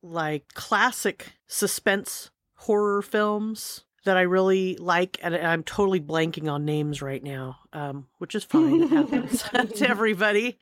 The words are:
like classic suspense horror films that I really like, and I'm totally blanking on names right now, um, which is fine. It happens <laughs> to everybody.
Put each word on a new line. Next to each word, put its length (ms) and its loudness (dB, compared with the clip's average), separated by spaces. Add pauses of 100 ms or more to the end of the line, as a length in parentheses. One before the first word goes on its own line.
like 520 -6
classic 800 -2 (140)
suspense 840 -2 (280)
horror 440 0
films 840 -4 (180)
that 140 2
I 40 4
really 560 2
like, 460 0
and 120 -2
I'm 280 0
totally 360 0
blanking 520 -2
on 120 -2
names 380 -2
right 220 -8
now, 340 -10 (160)
um, 320 -10 (140)
which 160 -8
is 80 -4
fine. 400 4
It 80 2
happens 500 2
<laughs> 360 -4
to 120 4
everybody. 720 0